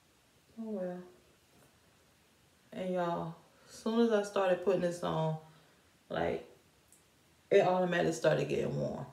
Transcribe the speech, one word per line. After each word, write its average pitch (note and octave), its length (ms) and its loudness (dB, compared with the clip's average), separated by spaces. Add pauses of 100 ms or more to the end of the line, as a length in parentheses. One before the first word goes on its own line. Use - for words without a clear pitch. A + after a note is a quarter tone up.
(600)
oh A3 100 -10
well. F3+ 280 -6 (1700)
And F#3 220 -6
y'all, E3+ 400 -4 (340)
as - 60 -20
soon A3+ 260 -2
as A3+ 120 4
I G3+ 100 4
started F#3 420 0
putting F3+ 180 2
this E3+ 200 -2
on, D#3+ 340 -2 (720)
like, - 380 -2 (1040)
it F#3+ 160 8
automatically F3 460 2
started D3+ 360 2
getting C#2+ 300 -2
warm. - 340 -6